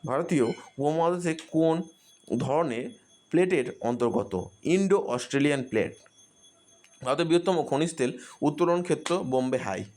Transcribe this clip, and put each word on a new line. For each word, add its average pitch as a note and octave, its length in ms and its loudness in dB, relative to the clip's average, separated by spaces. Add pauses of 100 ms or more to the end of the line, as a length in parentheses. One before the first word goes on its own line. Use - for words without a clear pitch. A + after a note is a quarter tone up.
ভারতীয় C#3+ 380 0
উপমহাদেশে E3 920 -2 (140)
কোন D#3+ 300 2 (560)
ধরনের C3+ 520 -2 (400)
প্লেটের E3+ 520 2
অন্তর্গত? A2+ 640 -2 (180)
ইন্দো F#3+ 340 2
অস্ট্রেলিয়ান C#3 680 0
প্লেট। G#2+ 320 -2 (1080)
ভারতের C#3+ 220 0
বৃহত্তম E3+ 380 2
খনিজ D#3+ 320 0
তেল B2+ 240 -2 (220)
উত্তোলন E3+ 420 2
ক্ষেত্র E3+ 340 -2
বোম্বে C3 400 0
হাই। G2 260 -4 (140)